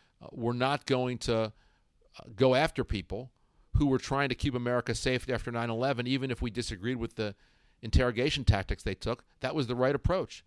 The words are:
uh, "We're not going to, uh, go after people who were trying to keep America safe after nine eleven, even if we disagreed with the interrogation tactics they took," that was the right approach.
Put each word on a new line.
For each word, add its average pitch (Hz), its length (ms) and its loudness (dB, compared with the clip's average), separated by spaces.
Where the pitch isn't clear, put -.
uh, - 100 -18
"We're 120 220 -2
not 131 320 0
going 127 340 0
to, 120 180 0
uh, 110 120 0
go 127 200 6
after 143 300 2
people 107 460 -6
who 147 100 4
were 131 100 4
trying 139 320 0
to 123 60 -2
keep 131 200 -2
America 120 400 0
safe 127 340 -2
after 123 220 -2
nine 117 180 -4
eleven, 120 380 -2
even 131 240 -2
if 117 100 -6
we 123 80 -2
disagreed 113 480 -6
with 113 180 -6
the 104 200 -4
interrogation 123 640 2
tactics - 380 2
they 98 120 -4
took," - 300 -6
that 131 120 -4
was 139 140 0
the 120 80 -2
right 131 200 2
approach. - 520 -2